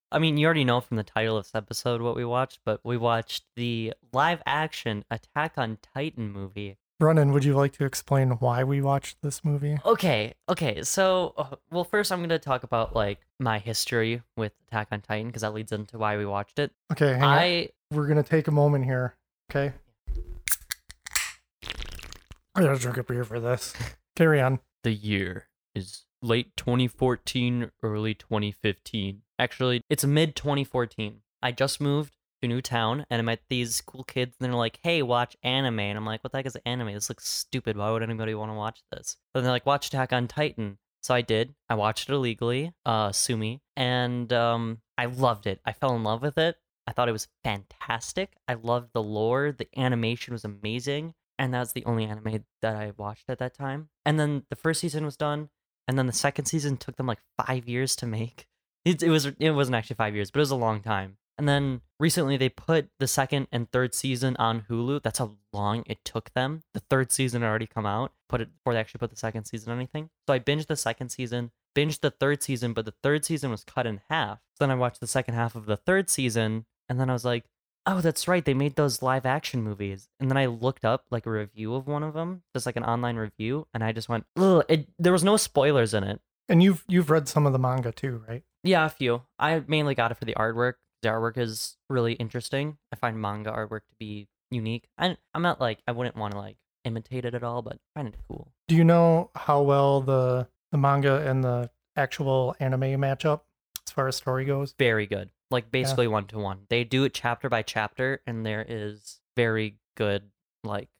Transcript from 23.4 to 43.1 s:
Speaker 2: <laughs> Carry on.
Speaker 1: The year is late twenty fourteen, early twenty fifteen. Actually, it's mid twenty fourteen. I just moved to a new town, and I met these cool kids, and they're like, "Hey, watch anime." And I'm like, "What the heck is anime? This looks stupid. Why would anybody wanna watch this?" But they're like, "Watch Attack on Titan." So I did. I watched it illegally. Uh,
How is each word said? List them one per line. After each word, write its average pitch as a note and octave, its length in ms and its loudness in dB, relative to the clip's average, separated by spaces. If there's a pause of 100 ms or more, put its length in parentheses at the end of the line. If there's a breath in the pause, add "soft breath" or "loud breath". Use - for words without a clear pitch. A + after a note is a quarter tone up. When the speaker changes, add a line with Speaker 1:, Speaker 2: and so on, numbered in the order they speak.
Speaker 2:
<laughs> - 200 -20
Carry D#3 240 8
on. C3 200 4 (220)
Speaker 1:
The A#2 100 2
year G2 560 -2 (260)
is - 320 -10 (160)
late A#2+ 320 0
twenty B2 320 2
fourteen, B2 840 0 (120)
early G#2+ 320 -2
twenty G#2 380 -2
fifteen. G2+ 720 -4 (160)
Actually, B2 500 0
it's C#3+ 160 0
mid D3+ 320 2
twenty C#3 280 -2
fourteen. A2 580 -4 (200)
I B2+ 80 0
just C3+ 300 -2
moved C#3+ 320 0
to - 340 -10
a - 20 0
new A#2+ 120 -2
town, A#2+ 480 -2
and A#2 120 0
I - 20 0
met A2+ 260 -2
these B2 320 -2
cool B2+ 240 -14
kids, B2 340 -4
and C3 60 -4
they're B2 140 0
like, A#2 240 -2
"Hey, E3+ 180 2
watch A#2+ 420 0
anime." B2+ 380 0
And G2+ 160 -2
I'm G#2+ 80 -6
like, A2 180 -6
"What - 100 -10
the C3+ 60 -4
heck C3+ 60 -4
is B2+ 220 -8
anime? A#2+ 260 -4
This G#2 160 -6
looks - 180 -10
stupid. - 520 -4
Why G#2 120 -2
would A2+ 120 0
anybody A2 320 -4
wanna G#2+ 200 -6
watch G#2+ 280 -8 (100)
this?" - 240 -10 (160)
But C3+ 80 -2
they're B2+ 100 2
like, B2 140 0
"Watch C#3 220 2
Attack C3 260 -2
on B2 160 2
Titan." A2 480 -4 (260)
So C3 120 0
I B2 80 2
did. A2+ 320 0 (160)
I A#2 40 0
watched G#2+ 360 0
it - 20 -4
illegally. B2+ 640 -2 (100)
Uh, G#2+ 280 2